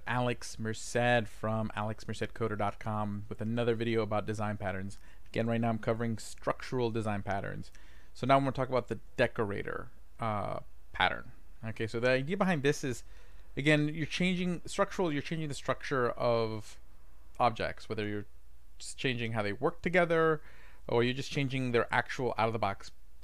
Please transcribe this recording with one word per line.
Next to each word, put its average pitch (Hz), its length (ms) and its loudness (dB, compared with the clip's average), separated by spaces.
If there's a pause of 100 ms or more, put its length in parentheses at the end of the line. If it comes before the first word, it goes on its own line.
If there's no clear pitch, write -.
Alex 123 540 0
Merced 117 680 4
from 110 480 0
alex 107 320 -2
merced 107 280 -4
coder 107 220 0
dot 101 220 0
com 104 500 -2
with 104 120 -6
another 117 340 2
video 113 280 2
about 104 240 0
design 107 300 -2
patterns. 98 400 -4 (300)
Again, 113 220 0
right 117 120 2
now 117 100 4
I'm 113 80 0
covering 113 400 0
structural - 720 -2
design 107 320 0
patterns. 101 500 -4 (420)
So 123 140 0
now 135 80 10
I'm 139 80 4
gonna 131 80 2
talk 131 160 0
about 127 180 2
the 110 140 -4 (160)
decorator, 101 720 0 (320)
uh, 104 400 0 (320)
pattern. - 400 2 (340)
Okay, 110 220 -2
so 117 100 -2
the 120 120 4
idea 135 260 2
behind 185 260 2
this 143 220 2
is, 123 180 -2 (540)
again, 151 360 6
you're 156 140 -2
changing 180 600 0
structural, 196 440 0
you're 143 100 0
changing 160 280 -2
the 135 60 -6
structure 127 560 0
of 113 680 0 (640)
objects, 117 480 2
whether 107 180 -2
you're 104 200 -4 (520)
just - 200 -8
changing 120 340 0
how 113 100 2
they 101 100 2
work 131 300 0
together, 165 600 4 (440)
or 117 160 4
you're 123 100 4
just 135 200 -4
changing 131 400 0
their 117 200 2
actual 120 460 0
out-of-the-box 107 540 0 (320)